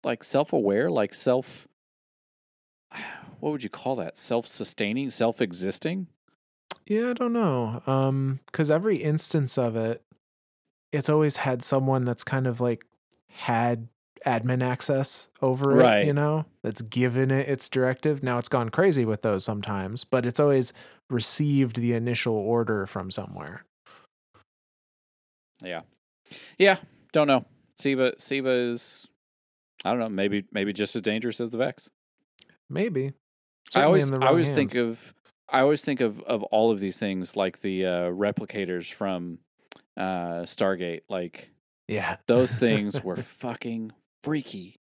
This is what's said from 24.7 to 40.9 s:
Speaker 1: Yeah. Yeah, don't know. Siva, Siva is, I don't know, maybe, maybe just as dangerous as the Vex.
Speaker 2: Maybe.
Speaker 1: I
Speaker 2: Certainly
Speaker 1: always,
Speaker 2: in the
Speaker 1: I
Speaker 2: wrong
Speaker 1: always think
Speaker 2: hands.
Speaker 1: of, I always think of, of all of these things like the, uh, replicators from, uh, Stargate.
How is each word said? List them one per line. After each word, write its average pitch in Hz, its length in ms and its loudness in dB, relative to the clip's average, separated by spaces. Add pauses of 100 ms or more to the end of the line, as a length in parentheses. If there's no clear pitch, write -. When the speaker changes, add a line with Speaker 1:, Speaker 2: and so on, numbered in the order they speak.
Speaker 1:
Yeah. 85 200 -8 (760)
Yeah, 190 200 6 (340)
don't 151 140 4
know. 135 180 4 (320)
Siva, 131 420 2
Siva 135 320 -2
is, 120 560 -2 (800)
I 92 60 0
don't 123 100 2
know, 113 80 -2
maybe, 101 440 0
maybe 101 200 -2
just 104 240 -2
as 107 60 -4
dangerous 110 380 -2
as 117 100 -4
the 117 80 -6
Vex. - 320 -4 (800)
Speaker 2:
Maybe. 151 400 -2
Speaker 1:
I 139 40 -10 (580)
Speaker 2:
Certainly 139 160 4
Speaker 1:
always, 151 180 6
Speaker 2:
in 139 60 0
the 135 60 0
Speaker 1:
I 131 40 0
Speaker 2:
wrong 131 80 4
Speaker 1:
always 151 220 4
think 135 220 2
Speaker 2:
hands. 123 40 -2
Speaker 1:
of, 117 380 -4 (340)
I 131 120 4
always 139 240 4
think 135 160 -2
of, 110 220 0
of 110 220 -2
all 113 260 4
of 101 100 0
these 95 180 -4
things 92 380 -4
like 95 240 -2
the, 92 260 -2
uh, 87 240 0
replicators 95 840 -4
from, 87 460 -6 (580)
uh, 87 460 -4
Stargate. 90 640 -2